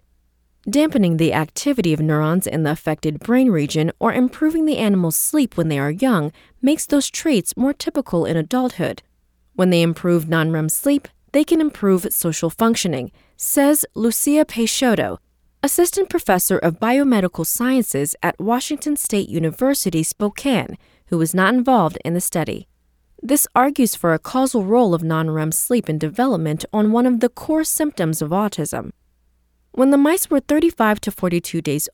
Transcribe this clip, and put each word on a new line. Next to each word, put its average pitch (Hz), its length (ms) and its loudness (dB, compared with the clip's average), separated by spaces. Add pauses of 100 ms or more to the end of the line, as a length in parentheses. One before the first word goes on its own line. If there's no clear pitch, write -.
(680)
Dampening 226 500 2
the 156 140 2
activity 180 640 0
of 151 60 0
neurons 156 480 0
in 156 160 -2
the 147 80 0
affected 151 480 -4
brain 254 320 2
region 156 480 0
or 226 120 0
improving 311 540 0
the 302 140 0
animal's 190 360 0
sleep - 420 -2
when 165 100 0
they 151 100 -2
are 143 140 -2
young 180 400 0 (280)
makes 285 280 0
those 285 240 0
traits - 440 -2
more 269 160 0
typical 254 540 -4
in 151 100 -2
adulthood. 165 680 -4 (500)
When 185 160 2
they 170 140 4
improve 170 440 0
non-rem 160 420 0
sleep, 285 380 0 (260)
they 294 100 4
can 320 180 2
improve 196 480 0
social 165 400 -2
functioning, 170 600 -2 (260)
says 294 560 2
Lucia 262 500 2
Peixoto, 220 760 0 (420)
assistant 349 480 0
professor 190 480 0
of 170 220 -2
biomedical 226 640 2
sciences 240 800 -2
at - 160 -2
Washington 254 560 -2
State - 340 -2
University 165 720 0
Spokane, 208 800 -4 (300)
who 170 100 0
was 160 160 0
not 190 180 4
involved 240 500 2
in 170 120 -2
the 180 40 -2
study. - 480 -4 (540)
This 277 320 0
argues 262 400 2
for 165 220 0
a - 40 2
causal 262 460 -2
role 208 300 4
of 165 80 -2
non-rem 160 480 -2
sleep - 360 -2
in 156 120 -2
development 160 720 -2
on 214 180 2
one 233 140 2
of 247 140 2
the 240 100 2
core 311 340 -2
symptoms 190 600 -2
of 151 80 -4
autism. 180 580 -4 (880)
When 262 140 4
the 285 60 6
mice 302 320 2
were 285 100 2
thirty-five 294 640 0
to 208 100 -6
forty-two 175 480 -2
days 151 340 -4